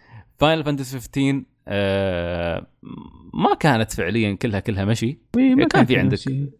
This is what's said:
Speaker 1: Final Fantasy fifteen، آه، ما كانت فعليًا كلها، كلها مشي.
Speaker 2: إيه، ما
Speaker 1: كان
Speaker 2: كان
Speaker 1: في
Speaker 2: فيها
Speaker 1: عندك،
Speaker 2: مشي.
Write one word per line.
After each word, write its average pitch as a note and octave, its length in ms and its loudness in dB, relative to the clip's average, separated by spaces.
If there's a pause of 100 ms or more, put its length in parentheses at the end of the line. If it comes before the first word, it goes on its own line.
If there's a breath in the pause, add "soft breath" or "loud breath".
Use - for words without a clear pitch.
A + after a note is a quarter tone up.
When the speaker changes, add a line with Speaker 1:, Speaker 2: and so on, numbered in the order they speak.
(420 soft breath)
Speaker 1:
Final D#3+ 200 2
Fantasy C3+ 340 -6
fifteen، C#3 460 -2 (240)
آه، F2+ 1000 -2 (640)
ما - 260 2
كانت A2+ 320 2
فعليًا G2+ 440 0
كلها، G2+ 240 -4
كلها G2 260 -2
مشي. A2+ 340 -2 (180)
Speaker 2:
إيه، C4 180 4
ما C4+ 60 4
Speaker 1:
كان D#4+ 60 4
Speaker 2:
كان B3 180 4
Speaker 1:
في C3 80 2
Speaker 2:
فيها G2 60 4
Speaker 1:
عندك، C3 140 2
Speaker 2:
مشي. C#3 320 -4 (140)